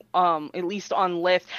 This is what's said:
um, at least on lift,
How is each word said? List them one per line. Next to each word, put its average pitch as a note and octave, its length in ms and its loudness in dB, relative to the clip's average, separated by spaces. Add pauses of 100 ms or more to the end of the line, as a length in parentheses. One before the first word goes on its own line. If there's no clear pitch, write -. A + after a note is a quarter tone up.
(140)
um, E3 400 2
at F3+ 100 -6
least F#3 300 -6
on F3+ 280 0
lift, F3+ 260 2 (120)